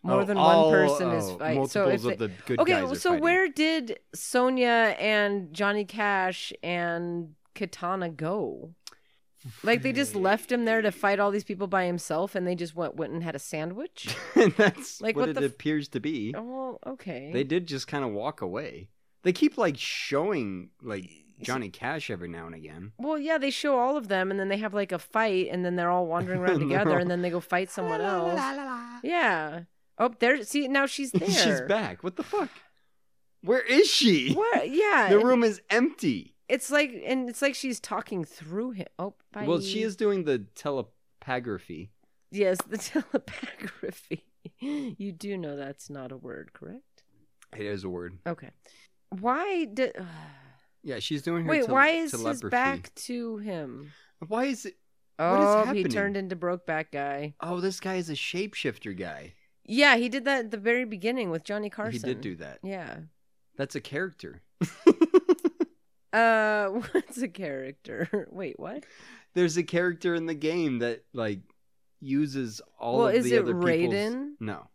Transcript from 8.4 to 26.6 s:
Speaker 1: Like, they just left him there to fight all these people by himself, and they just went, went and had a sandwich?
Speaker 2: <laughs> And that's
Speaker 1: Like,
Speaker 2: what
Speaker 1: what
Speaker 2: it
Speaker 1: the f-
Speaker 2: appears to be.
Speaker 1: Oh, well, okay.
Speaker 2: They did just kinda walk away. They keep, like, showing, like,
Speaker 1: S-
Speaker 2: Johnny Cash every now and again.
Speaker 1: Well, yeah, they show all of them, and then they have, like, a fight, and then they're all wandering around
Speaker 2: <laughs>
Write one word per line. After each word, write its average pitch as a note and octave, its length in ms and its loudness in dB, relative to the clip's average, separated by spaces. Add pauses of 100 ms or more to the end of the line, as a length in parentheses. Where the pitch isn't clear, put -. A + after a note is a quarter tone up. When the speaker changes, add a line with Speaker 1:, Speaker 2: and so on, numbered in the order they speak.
Speaker 1:
Like, A#3+ 180 4
they C4 100 0
just A#3 220 -2
left G3+ 380 2
him A#3+ 140 0
there A3 160 2
to G#3 100 2
fight G3+ 260 0
all G3+ 140 2
these G3+ 100 -2
people G3 240 -4
by F#3 200 2
himself, F3 500 -2
and F3+ 100 -2
they F3+ 80 0
just E3 220 -8
went, E3+ 180 -4
went C#3+ 180 -6
and E3 120 -6
had E3 100 -6
a C#3 60 -8
sandwich? F3 760 -8 (100)
Speaker 2:
<laughs> - 120 -14
And G#3 160 8
that's - 480 2
Speaker 1:
Like, A3 160 0
Speaker 2:
what D3 60 2
Speaker 1:
what E3 80 2
Speaker 2:
it D3 40 -4
Speaker 1:
the C#3+ 120 0
f- C3+ 40 0
Speaker 2:
appears D3+ 380 -2
to - 120 -6
be. B2+ 360 -4
Speaker 1:
Oh, A3 60 -8
well, B3+ 440 -10
okay. D#3+ 460 -10
Speaker 2:
They C3+ 100 0
did E3 240 0
just C#3 220 -8
kinda C#3+ 180 -4
walk A2 340 -6
away. G2 460 -6 (380)
They F#3 80 4
keep, D4 260 2
like, F3 180 2
showing, C#3 920 -2 (100)
like, G2+ 260 -8
Speaker 1:
S- E2 40 -20 (380)
Speaker 2:
Johnny B2 220 -4
Cash C#3 380 -6
every F2 200 -6
now E2 180 -10
and E2 80 -14
again. D#2+ 440 -16
Speaker 1:
Well, D4+ 200 -4
yeah, D#4 180 0
they C#4 140 0
show C#4 280 0
all C4 180 2
of A#3+ 100 -4
them, F#3+ 240 0
and G3 80 -2
then F#3+ 80 0
they G3 120 0
have, G#3 160 -4
like, G3+ 180 -2
a F3 80 -2
fight, G3+ 500 0
and F3+ 140 -2
then F3+ 100 0
they're F3 160 2
all F3+ 160 2
wandering F3+ 320 -2
around F3+ 120 2
Speaker 2:
<laughs> D3+ 120 2